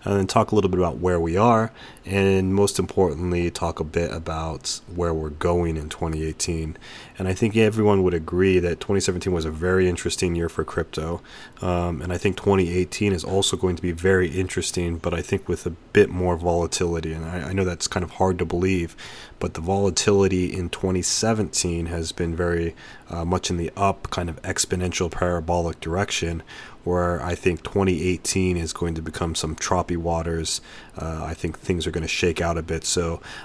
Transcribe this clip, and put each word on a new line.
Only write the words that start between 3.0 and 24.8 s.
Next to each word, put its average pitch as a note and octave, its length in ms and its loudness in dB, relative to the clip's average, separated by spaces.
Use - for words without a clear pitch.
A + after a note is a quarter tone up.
talk - 280 -4
a E2 60 -4
bit E2 260 -2
about D#2+ 680 -6
where E2+ 200 0
we're D#2 160 -4
going E2+ 480 0
in D2+ 100 -6
twenty D#2+ 360 -4
eighteen. D#2+ 540 -4
And F#2 80 -2
I F#2 60 0
think G#2+ 220 2
everyone G#2+ 460 6
would F2+ 140 4
agree F2 440 4
that E2+ 200 0
twenty G2 200 0
seventeen F2+ 340 0
was D#2+ 120 0
a D#2 60 -2
very F2+ 360 4
interesting F2 480 0
year E2+ 140 0
for - 160 -4
crypto, E2 560 -4
um, F2 400 0
and F#2 100 -4
I F2 60 -2
think F#2+ 180 0
twenty F#2+ 380 2
eighteen F#2 400 0
is E2+ 100 -2
also F#2+ 320 0
going F2+ 220 0
to - 40 -10
be F2+ 120 0
very F2+ 340 4
interesting, F2 680 -2
but E2+ 160 -2
I E2 80 -2
think - 260 -2
with F2 180 -4
a F2 40 -2
bit F#2+ 400 4
more F2+ 260 2
volatility. E2+ 760 0
And D#2+ 100 -6
I, E2 260 -6
I F#2+ 40 -4
know G2 100 2
that's F2 240 -2
kind F2+ 160 -2
of F2 100 -6
hard F#2 260 2
to F2 60 0
believe, F2+ 520 0
but F2+ 140 -4
the D#2+ 80 -6
volatility F#2+ 920 4
in F2 160 -4
twenty F#2 340 0
seventeen F#2 840 0
has E2 260 -4
been E2+ 240 -2
very, E2+ 400 0
uh, E2+ 140 -6
much F2+ 280 0
in F2 60 0
the E2+ 200 -4
up, G2 320 0
kind E2+ 180 -4
of D#2+ 140 -10
exponential F2+ 720 -2